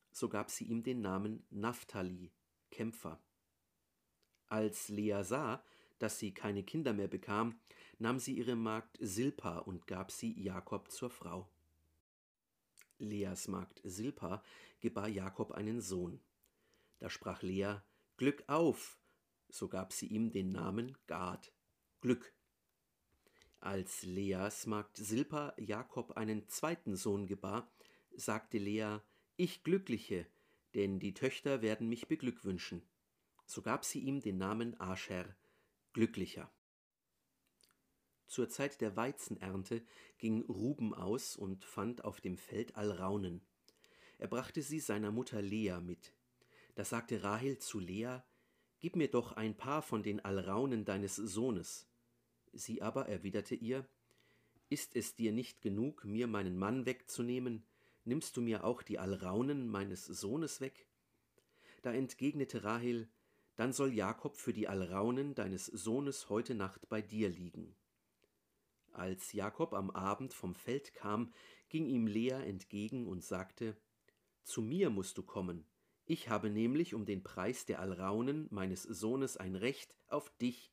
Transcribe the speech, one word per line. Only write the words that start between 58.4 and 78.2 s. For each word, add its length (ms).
mir 240
auch 180
die 160
Alraunen 680
meines 380
Sohnes 540
weg?“ 280
Da 100
entgegnete 720
Rahel: 440
„Dann 180
soll 200
Jakob 440
für 160
die 140
Alraunen 720
deines 300
Sohnes 640
heute 280
Nacht 320
bei 140
dir 260
liegen.“ 480
Als 420
Jakob 420
am 160
Abend 440
vom 220
Feld 360
kam, 400
ging 180
ihm 220
Lea 220
entgegen 760
und 160
sagte: 540
„Zu 180
mir 300
musst 280
du 40
kommen. 440
Ich 220
habe 220
nämlich 440
um 120
den 160
Preis 420
der 160
Alraunen 680